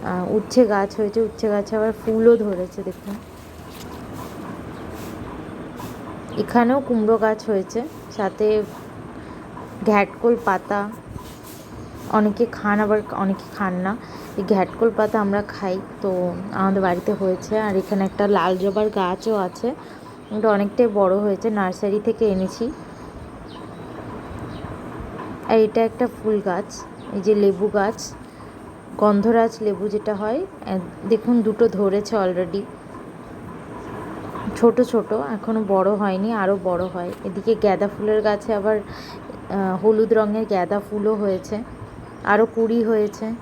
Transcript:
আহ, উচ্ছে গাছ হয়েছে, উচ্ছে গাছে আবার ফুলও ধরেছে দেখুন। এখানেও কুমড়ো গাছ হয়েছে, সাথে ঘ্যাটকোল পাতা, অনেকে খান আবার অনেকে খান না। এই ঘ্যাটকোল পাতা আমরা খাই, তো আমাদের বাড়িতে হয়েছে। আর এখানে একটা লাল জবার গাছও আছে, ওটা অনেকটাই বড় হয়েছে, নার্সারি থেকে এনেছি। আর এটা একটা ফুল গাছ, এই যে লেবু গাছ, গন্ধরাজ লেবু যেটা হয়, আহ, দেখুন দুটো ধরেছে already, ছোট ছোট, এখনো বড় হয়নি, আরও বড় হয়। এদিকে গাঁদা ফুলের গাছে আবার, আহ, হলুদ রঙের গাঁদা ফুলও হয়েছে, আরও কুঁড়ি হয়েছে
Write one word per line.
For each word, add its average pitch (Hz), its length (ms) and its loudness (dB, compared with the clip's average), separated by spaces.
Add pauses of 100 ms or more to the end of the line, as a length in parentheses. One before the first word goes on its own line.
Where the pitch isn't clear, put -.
আহ, 180 320 0
উচ্ছে 233 300 6
গাছ 202 300 2
হয়েছে, 214 240 0
উচ্ছে 220 280 0
গাছে 208 280 0
আবার 220 160 2
ফুলও 226 440 6
ধরেছে 196 460 -2
দেখুন। 196 320 -8 (3250)
এখানেও 240 440 4
কুমড়ো 226 380 4
গাছ 214 220 2 (100)
হয়েছে, 196 300 0 (360)
সাথে 214 460 2 (1200)
ঘ্যাটকোল 208 600 4
পাতা, 202 460 0 (1200)
অনেকে 214 360 4
খান 208 340 0
আবার 208 200 4 (120)
অনেকে 190 340 -2 (100)
খান 190 180 -2
না। 185 220 -2 (400)
এই 196 120 -2
ঘ্যাটকোল 214 420 4
পাতা 214 300 2
আমরা 202 220 2
খাই, 190 380 -4 (220)
তো 180 300 0 (200)
আমাদের 190 300 2
বাড়িতে 185 300 2
হয়েছে। 196 460 0
আর 214 180 0
এখানে 196 280 2
একটা 202 240 0
লাল 185 300 4
জবার 202 300 2
গাছও 202 460 0
আছে, 208 400 -2 (560)
ওটা 214 260 2
অনেকটাই 202 320 4 (120)
বড় 190 180 6
হয়েছে, 208 320 0
নার্সারি 202 500 0
থেকে 226 240 0 (100)
এনেছি। 185 360 -2 (2750)
আর 226 100 6
এটা 220 260 6
একটা 226 220 0
ফুল 214 340 0
গাছ, 185 440 -4 (280)
এই 202 80 -2
যে 202 140 4
লেবু 196 340 4
গাছ, 208 460 -2 (840)
গন্ধরাজ 220 640 6
লেবু 202 280 0
যেটা 208 260 -2
হয়, 214 300 -2
আহ, 202 340 -6 (300)
দেখুন 226 340 4
দুটো 220 260 4
ধরেছে 208 480 2
already, 180 460 0 (1900)
ছোট 233 240 6
ছোট, 226 320 2
এখনো 220 560 -2
বড় 190 260 4
হয়নি, 202 380 0
আরও 202 320 2
বড় 180 220 0
হয়। 175 260 -6 (120)
এদিকে 202 300 0
গাঁদা 202 340 2
ফুলের 214 340 0
গাছে 208 320 0
আবার, 208 260 2
আহ, - 1040 -4
হলুদ 220 300 6
রঙের 220 380 4
গাঁদা 196 300 2 (100)
ফুলও 208 240 0
হয়েছে, 208 480 -2 (640)
আরও 208 220 6
কুঁড়ি 226 360 2
হয়েছে 214 440 0 (140)